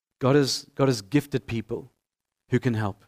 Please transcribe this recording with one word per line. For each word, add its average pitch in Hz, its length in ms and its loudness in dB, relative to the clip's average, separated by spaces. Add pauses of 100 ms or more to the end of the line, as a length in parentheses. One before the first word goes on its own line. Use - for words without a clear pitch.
(200)
God 131 160 2
has, 139 380 2
God 135 140 2
has 113 160 -2
gifted 139 420 -2
people 117 460 -8 (580)
who 123 100 2
can 123 140 -2
help, 107 340 -6